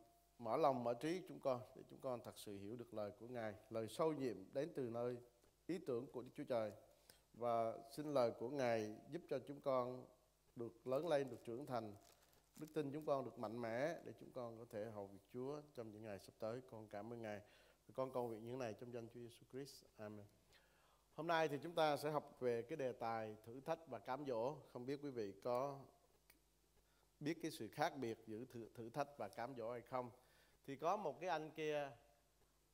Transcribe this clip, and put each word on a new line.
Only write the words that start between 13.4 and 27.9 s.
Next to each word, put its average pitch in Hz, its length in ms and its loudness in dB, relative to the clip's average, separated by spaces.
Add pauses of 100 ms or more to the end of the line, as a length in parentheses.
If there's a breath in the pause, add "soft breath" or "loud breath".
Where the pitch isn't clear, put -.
mẽ 123 440 2
để 113 140 -8
chúng - 120 -14
con 117 280 -4
có 117 100 -10
thể 107 160 0
hầu 104 220 -4
việc 95 140 -14 (120)
Chúa 135 280 -2 (120)
trong 113 180 -6
những 107 120 -10
ngày 101 160 -4
sắp - 200 -16
tới. 113 220 0 (100)
Con 110 160 -10
cảm 104 260 -6
ơn 117 80 -6
Ngài. 104 200 -2 (520 loud breath)
Con 131 200 0
cầu 123 140 2
nguyện 113 180 -4
những 123 140 -4
này 117 140 0
trong 120 200 -10
danh 117 200 -6
Chúa 123 60 -10
Giêsu 120 320 -12
Christ. 135 340 -8 (120)
Amen. 107 280 -8 (880 loud breath)
Hôm 156 120 -2
nay 165 200 8
thì 143 160 0
chúng 170 120 -4
ta 151 220 8
sẽ 147 140 2
học - 280 0
về 120 220 4
cái 156 160 -4
đề 131 140 2
tài 113 440 0 (100)
thử 117 140 -10
thách 160 280 -2
và 120 120 -4
cám 135 260 -4
dỗ. 127 300 2 (180)
Không 123 120 -6
biết 143 180 -2
quý 143 60 -4
vị 110 240 -2 (100)
có 131 360 2 (1400 soft breath)
biết 156 220 0
cái 160 100 0
sự 110 160 -4
khác 147 300 2